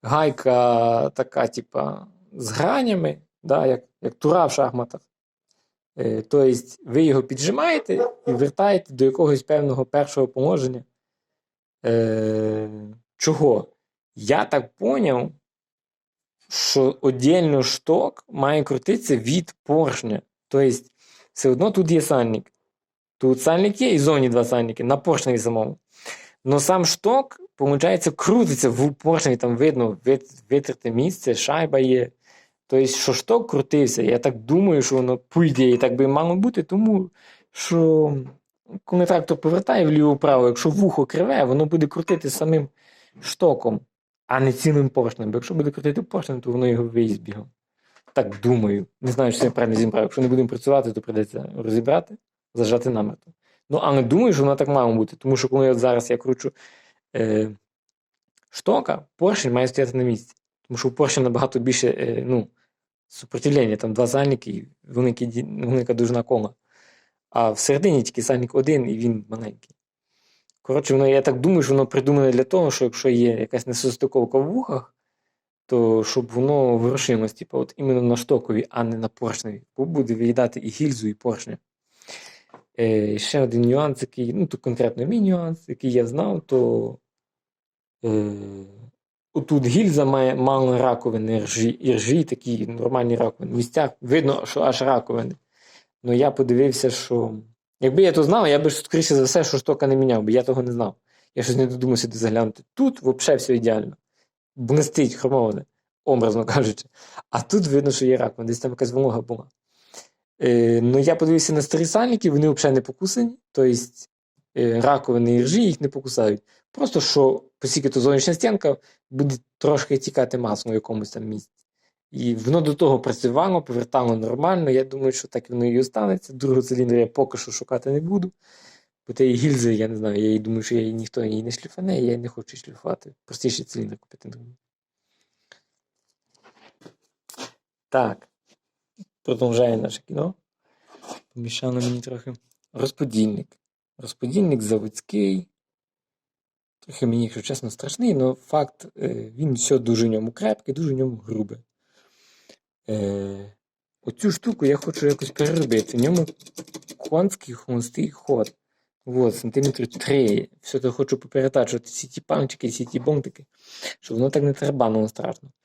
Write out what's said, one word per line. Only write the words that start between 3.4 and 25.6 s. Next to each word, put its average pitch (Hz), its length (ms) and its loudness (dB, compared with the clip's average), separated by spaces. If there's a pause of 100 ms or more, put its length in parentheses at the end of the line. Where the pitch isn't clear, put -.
да, 156 220 0
як, 127 180 0 (180)
як - 120 -6
тура 165 320 2
в 139 60 -2
шахматах. 123 500 -4 (960)
Е, 110 240 -4
то 139 240 2
єсть 123 400 0
ви 139 180 2
його 135 200 4
піджимаєте 202 680 -2 (340)
і - 40 -2
вертаєте 160 640 0
до 131 120 2
якогось 139 380 2
певного 139 420 0
першого 143 420 0
положення. 131 560 -2 (1040)
Е, 110 840 0 (480)
чого? 139 500 2 (480)
Я 131 300 0
так - 320 -2
поняв, 185 540 0 (1200)
що - 520 0
отдельно 139 640 2
шток - 640 -2
має 143 340 0
крутитися 139 540 -2
від 139 460 -4
поршня. 135 580 -2 (260)
То 139 140 2
єсть 127 300 0 (420)
все - 160 0
одно 156 220 2
тут 180 200 2
є 160 100 4
сальник. 120 520 0 (640)
Тут 131 240 2
сальник 190 400 2
є 247 120 2
і 156 60 4
зовні 139 300 4
два 117 140 2
сальники, 117 400 -2
на 131 140 2
поршневі 139 400 0
самому. 113 400 -4 (680)